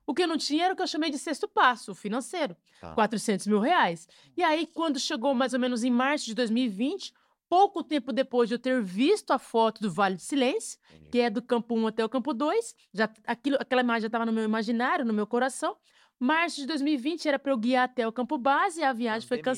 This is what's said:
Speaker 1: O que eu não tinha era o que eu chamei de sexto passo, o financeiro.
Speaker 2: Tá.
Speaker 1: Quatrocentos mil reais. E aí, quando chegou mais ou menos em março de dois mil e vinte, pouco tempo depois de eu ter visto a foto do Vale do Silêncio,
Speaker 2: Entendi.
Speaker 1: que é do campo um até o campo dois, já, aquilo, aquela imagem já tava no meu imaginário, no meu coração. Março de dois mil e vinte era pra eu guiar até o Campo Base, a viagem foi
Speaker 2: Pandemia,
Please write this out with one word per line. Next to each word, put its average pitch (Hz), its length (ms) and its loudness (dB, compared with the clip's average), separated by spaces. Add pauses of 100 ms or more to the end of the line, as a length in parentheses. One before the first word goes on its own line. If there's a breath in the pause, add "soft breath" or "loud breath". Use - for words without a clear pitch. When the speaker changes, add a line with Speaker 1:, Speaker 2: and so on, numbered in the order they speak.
Speaker 1:
O 302 80 -4
que 339 100 2
eu 349 40 2
não 320 100 0
tinha 311 280 -2
era 370 80 2
o - 40 -10
que - 40 -4
eu 359 60 -2
chamei 320 240 -2
de 294 80 -4
sexto 349 280 -6
passo, 254 440 0
o 180 40 -12
financeiro. 220 600 -6 (240 soft breath)
Speaker 2:
Tá. 165 160 -14
Speaker 1:
Quatrocentos 214 500 0
mil 208 140 4
reais. 226 480 2 (280 soft breath)
E 349 60 -2
aí, 330 240 2
quando 311 340 -2
chegou 277 360 0
mais 247 180 0
ou 254 60 0
menos 247 240 0
em 254 80 2
março 269 340 0
de 226 80 -10
dois 233 160 0
mil 233 140 2
e 254 60 0
vinte, 254 440 -4 (360)
pouco 392 340 4
tempo 277 300 -2
depois 240 360 2
de 240 60 -2
eu 233 40 -4
ter 254 220 0
visto 247 500 0
a 269 60 4
foto 226 440 0
do 208 100 -2
Vale 190 240 0
do 170 60 -12
Silêncio, 285 580 -2 (160 loud breath)
Speaker 2:
Entendi. 156 160 -20
Speaker 1:
que 240 80 0
é 240 100 2
do 226 120 -4
campo 233 340 -2
um 226 100 0
até 220 180 -2
o 220 60 -2
campo 262 240 -2
dois, 302 400 -2 (200 soft breath)
já, 208 160 0 (180)
aquilo, 247 320 0
aquela 254 220 0
imagem 233 220 0
já 226 60 -4
tava 226 160 -2
no 226 60 0
meu 220 140 0
imaginário, 233 600 0
no 226 80 0
meu 214 140 0
coração. 254 480 -2 (440 soft breath)
Março 311 380 0
de 277 100 -8
dois 294 160 -2
mil 302 100 2
e 285 40 2
vinte 302 300 -4
era 269 120 2
pra 277 120 -2
eu 269 60 0
guiar 254 280 2
até 247 220 -2
o 226 40 -4
Campo 254 260 -4
Base, 311 460 0
a 269 100 2
viagem 226 340 -4
foi 247 120 -2
Speaker 2:
Pandemia, 254 180 -2